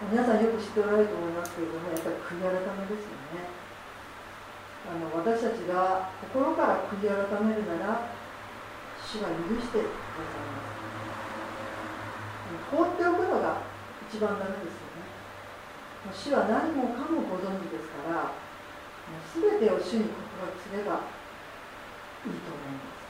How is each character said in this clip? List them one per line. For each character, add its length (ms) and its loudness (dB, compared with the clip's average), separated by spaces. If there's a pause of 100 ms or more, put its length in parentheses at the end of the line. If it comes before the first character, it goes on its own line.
(100)
皆 140 6
さ 100 8
ん 80 8
よ 80 8
く 120 2
知 40 -4
っ 80 -6
て 60 4
お 100 6
ら 60 8
れ 80 10
る 40 4
と 60 0
思 140 0
い 20 0
ま 140 0
す 100 -6
け 80 -2
れ 60 0
ど 100 -4
も、 120 -4
や 80 0
っ 20 0
ぱ 80 -2
り 160 0
悔 140 -6
い 40 -2
改 140 2
め 320 -2
で 80 -2
す 80 -6
よ 140 -10 (180)
ね。 140 -6 (1400)
あ 80 -6
の、 160 -2
私 320 4
た 60 4
ち 180 -2
が 400 4 (240)
心 240 4
か 100 6
ら 220 6
悔 160 -2
い 60 4
改 100 2 (240)
め 100 6
る 140 0
な 160 0
ら、 360 0 (920)
主 100 -4
が 80 0
許 320 0
し 140 -4
て 40 6
く 80 2
だ 40 0
さ 480 -6
い 160 -6
ま 120 -6
す。 140 -8 (1900)
放 160 8
っ 100 2
て 100 4
お 80 6
く 120 6
の 160 6
が 160 2 (500)
一 120 -6
番 180 4
ダ 80 -2
メ 40 -2 (120)
で 80 -4
す 80 -10
よ 180 -12
ね。 80 -10 (1120)
主 180 0
は 140 6
何 260 4
も 220 2
か 160 -2
も 160 4
ご 160 0
存 180 -2
知 140 -6
で 80 -4
す 80 -8
か 180 -6
ら、 220 0 (800)
も 80 -8
う 80 -12
全 320 6
て 160 8
を 80 2
主 160 2
に 160 2
告 80 -6 (160)
白 240 -4
す 80 -10
れ 160 -2
ば 160 0 (1200)
い 80 -2
い 160 -2
と 80 -6
思 80 -8
い 160 -6
ま 160 -10
す。 160 -12